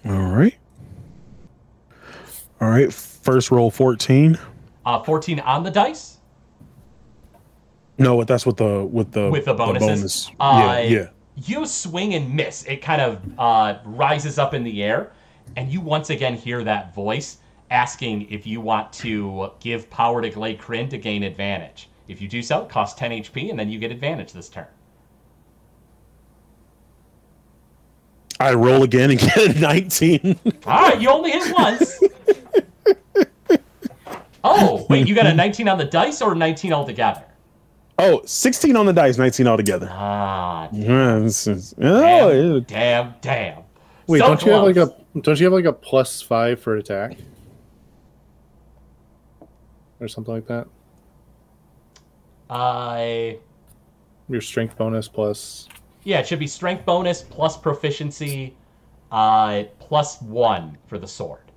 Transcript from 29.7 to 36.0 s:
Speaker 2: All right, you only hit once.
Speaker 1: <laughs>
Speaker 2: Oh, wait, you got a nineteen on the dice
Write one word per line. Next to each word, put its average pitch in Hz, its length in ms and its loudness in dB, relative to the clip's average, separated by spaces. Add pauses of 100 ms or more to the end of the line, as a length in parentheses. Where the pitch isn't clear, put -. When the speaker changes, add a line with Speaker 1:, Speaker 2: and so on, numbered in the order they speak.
Speaker 2:
All 277 220 6
right, 214 120 2
you 254 80 2
only 320 220 2
hit 339 240 -4
once. 262 520 2
Speaker 1:
<laughs> - 40 2 (2250)
Speaker 2:
Oh, 202 460 4
wait, 135 180 4
you 202 60 0
got 220 140 4
a 160 80 4
nineteen 214 340 0
on 190 80 2
the 151 80 -2
dice 294 340 -2